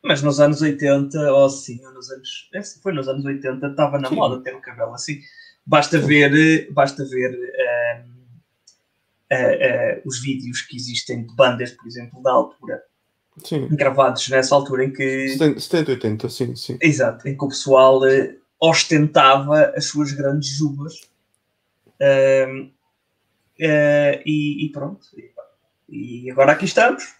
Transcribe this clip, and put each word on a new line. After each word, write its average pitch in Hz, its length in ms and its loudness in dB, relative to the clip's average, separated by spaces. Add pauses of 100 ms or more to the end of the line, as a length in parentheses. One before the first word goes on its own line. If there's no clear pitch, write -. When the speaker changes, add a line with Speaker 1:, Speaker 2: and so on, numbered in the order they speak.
Speaker 1:
Mas 143 200 0
nos 143 180 0
anos 147 220 4
oitenta, 143 680 0
ou 139 120 6
assim, 127 400 -6
ou - 80 -20
nos 131 180 -20
anos, - 440 -18
é, 196 80 -10 (200)
foi 190 100 -4
nos 135 160 -6
anos 135 160 -4
oitenta, 135 420 -6
estava 139 320 -2
na 135 100 -4
Speaker 2:
Sim. 156 60 -2
Speaker 1:
moda 127 280 -2
ter 127 120 -12
o - 60 -18
cabelo 117 340 -10
assim. 143 260 -12 (460)
Basta 151 320 2
ver, 147 360 4
eh, 156 380 4
basta 139 320 0
ver, 127 300 -4
ehm, 120 720 -4 (1200)
eh, 131 400 0
eh, 123 380 -2
os 123 140 -10
vídeos 127 420 -8
que - 120 -18
existem 120 520 -10
de - 100 -20
bandas, 123 360 0
por - 140 -20
exemplo, 120 360 -18
da 127 100 0
altura, - 500 -4 (640)
Speaker 2:
Sim. 139 280 -6
Speaker 1:
gravados 135 580 0
nessa 131 240 2
altura 135 320 0
em 135 60 -4
que 135 360 -4
Speaker 2:
Seten-, 139 320 0
setenta, 156 320 -2
oitenta, 110 380 -4
sim, 120 260 -6
sim. 127 240 -12
Speaker 1:
Exato, 131 480 0
em 139 80 -6
que 143 80 -6
o 135 40 -4
pessoal, 131 580 4
eh, 135 300 2 (220)
ostentava 151 1160 4
as 151 80 -4
suas 147 280 -4
grandes 139 360 -2
jubas. 143 460 -6 (1040)
Ehm, 135 720 2 (880)
eh, 147 640 2
e, 151 400 -4
e 147 80 -8
pronto. 160 340 -12 (840)
E, 120 380 -12
e 127 40 -10
agora 135 220 4
aqui 190 120 0
estamos. 247 400 2 (140)